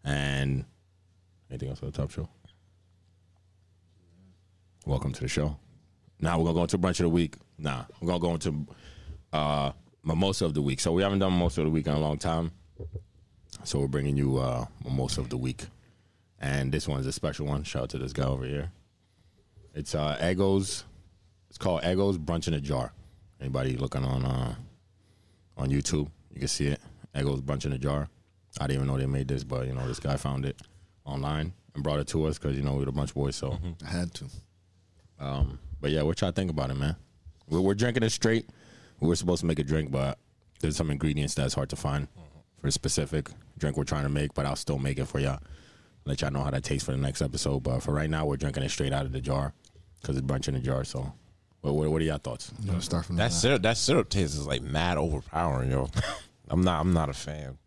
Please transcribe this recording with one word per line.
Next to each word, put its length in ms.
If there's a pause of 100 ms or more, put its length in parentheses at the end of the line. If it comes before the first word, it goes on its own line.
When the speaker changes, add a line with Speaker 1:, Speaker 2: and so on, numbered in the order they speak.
Speaker 1:
And 600 (840)
anything 180
else 140
on 80
the 60
top 120
show? 180 (2500)
Welcome 280
to 80
the 60
show. 300 (640)
Now 180
we're 80
gonna 100
go 80
into 140
brunch 220
of 60
the 40
week. 260 (220)
Nah, 260 (160)
we're 80
gonna 120
go 140
into, 320 (680)
uh, 400 (320)
mimosa 420
of 80
the 80
week. 180
So 120
we 120
haven't 160
done 140
mimosa 280
of 40
the 60
week 160
in 60
a 60
long 180
time. 340 (1120)
So 160
we're 80
bringing 300
you, 200
uh, 280 (180)
mimosa 380
of 80
the 80
week, 280 (760)
and 320
this 160
one's 180
a 60
special 340
one. 180
Shout 200
out 80
to 80
this 140
guy 120
over 200
here. 260 (1040)
It's, 200
uh, 240
Eggo's. 680 (640)
It's 80
called 260
Eggo's 340
Brunch 300
in 60
a 80
Jar. 320 (460)
Anybody 380
looking 280
on, 200
uh, 300 (1000)
on 120
YouTube, 400 (240)
you 60
can 80
see 200
it. 120 (340)
Eggo's 280
Brunch 240
in 80
a 40
Jar. 320 (500)
I 80
didn't 160
even 40
know 100
they 80
made 220
this, 160
but, 240
you 60
know, 140
this 120
guy 180
found 280
it 140 (460)
online 480 (220)
and 80
brought 160
it 100
to 160
us 120
'cause, 180
you 80
know, 120
we're 100
the 80
Brunch 200
Boys, 220
so. 160
Speaker 2:
Mm-hmm. 340
Speaker 3:
I 40
had 260
to. 100 (920)
Speaker 1:
Um, 400 (220)
but 100
yeah, 120
what 180
y'all 100
think 180
about 220
it, 40
man? 200 (520)
We're, 140
we're 140
drinking 280
it 80
straight. 380 (520)
We 80
were 60
supposed 260
to 40
make 140
a 40
drink, 280
but 260 (440)
there's 160
some 120
ingredients 460
that's 180
hard 160
to 60
find 320
Speaker 2:
Mm-hmm. 320 (220)
Speaker 1:
for 60
a 40
specific 580 (280)
drink 200
we're 60
trying 200
to 60
make, 240
but 120
I'll 100
still 240
make 200
it 60
for 140
y'all. 200 (640)
Let 160
y'all 100
know 120
how 80
that 120
tastes 220
for 80
the 40
next 240
episode. 420
But 180
for 120
right 160
now, 160
we're 120
drinking 260
it 60
straight 240
out 120
of 60
the 100
jar 320 (480)
'cause 160
it's 80
brunch 220
in 80
a 40
jar. 240
So, 300 (480)
what, 140
what, 160
what 100
are 40
y'all 120
thoughts? 340 (120)
Speaker 3:
You 80
know, 80
start 260
from 120
Speaker 2:
That 120
Speaker 3:
the 80
Speaker 2:
syrup, 240
that 160
syrup 320
taste 240
is, 140
like, 160
mad 340
overpowering, 760
yo. 180 (300)
<laughs> 300
I'm 120
not, 200
I'm 120
not 160
a 40
fan. 540